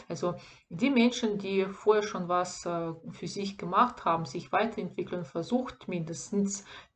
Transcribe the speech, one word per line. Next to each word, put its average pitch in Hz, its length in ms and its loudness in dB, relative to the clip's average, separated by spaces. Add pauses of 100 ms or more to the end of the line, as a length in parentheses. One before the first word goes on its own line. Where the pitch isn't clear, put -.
Also 180 280 -2 (340)
die 208 200 2
Menschen, 233 480 4
die 190 280 2
vorher 208 380 4
schon 180 260 -4
was, 180 360 0
äh, 170 280 -2 (180)
für - 160 -10
sich 196 300 -6
gemacht 196 480 2
haben, 165 200 2
sich - 260 -8
weiterentwickeln, 185 760 -2
versucht - 600 -4
mindestens, 185 800 -2 (300)